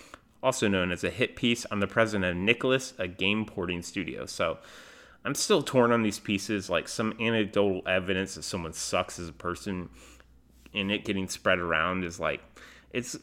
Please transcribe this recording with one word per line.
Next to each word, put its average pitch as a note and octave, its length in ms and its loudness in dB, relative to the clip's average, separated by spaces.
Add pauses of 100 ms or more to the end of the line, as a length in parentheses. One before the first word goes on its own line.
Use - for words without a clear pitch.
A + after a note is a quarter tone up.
(440)
also B2+ 240 2
known F#2 240 4
as F2 120 -2
a F2+ 60 0
hit G#2+ 260 0
piece, A#2+ 300 0
on G#2 140 -4
the G2 80 2
president G#2 420 2
of F2 80 -2
Nicholas, B2+ 600 2
a F#2 80 -4
game G2+ 380 0
porting F2+ 360 -4
studio. - 460 -6
So E2 320 -2 (680)
I'm C#3+ 100 -2
still F3 260 4
torn A#2+ 300 4
on A#2 120 4
these G#2 160 0
pieces. G2+ 500 -2
Like, E2+ 180 2
some A2 320 -2
anecdotal G#2 640 2
evidence F#2 500 0
that D#2 80 -10
someone E2 280 -6
sucks - 480 -2
as E2+ 80 -8
a D#2+ 60 -12
person F2+ 560 -6 (840)
and G2+ 180 -2
it G#2 120 -2
getting F#2+ 240 -2
spread F#2 320 2
around F2 460 0
is, F2 140 -8
like, D2+ 220 -2 (500)
it's, A#2+ 320 -6